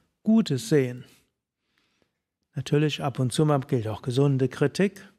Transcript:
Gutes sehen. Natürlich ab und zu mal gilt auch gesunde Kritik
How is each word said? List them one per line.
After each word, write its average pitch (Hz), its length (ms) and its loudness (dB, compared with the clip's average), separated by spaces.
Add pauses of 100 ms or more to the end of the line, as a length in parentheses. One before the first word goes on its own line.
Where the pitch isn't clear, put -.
(240)
Gutes 214 460 0
sehen. 127 360 0 (1500)
Natürlich 147 480 0
ab 143 160 -4
und 127 140 -2
zu 156 140 2
mal 147 160 2
gilt 120 260 -4
auch 107 140 -8
gesunde 135 480 2
Kritik - 520 -2 (180)